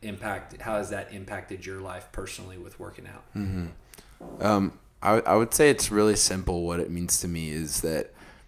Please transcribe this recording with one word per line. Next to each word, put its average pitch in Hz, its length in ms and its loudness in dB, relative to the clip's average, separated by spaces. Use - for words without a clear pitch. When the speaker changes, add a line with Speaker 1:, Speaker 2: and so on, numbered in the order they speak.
Speaker 1:
impact, 101 600 -8
how 110 160 -2
has 95 140 -4
that 98 220 -6
impacted 95 540 -10
your 95 140 -10
life 92 320 -12
personally 95 440 -10
with 87 240 -16
working 92 260 -14
out? 98 180 -18
Speaker 2:
Mm-hmm. 98 320 -2
Um, 98 360 4
I, 107 180 6
I 92 160 4
would 113 160 4
say 151 160 8
it's - 220 4
really 104 260 6
simple. 92 480 0
What 85 160 0
it - 100 -2
means 87 300 0
to 92 80 -4
me 82 220 -2
is 78 320 -4
that 80 320 -2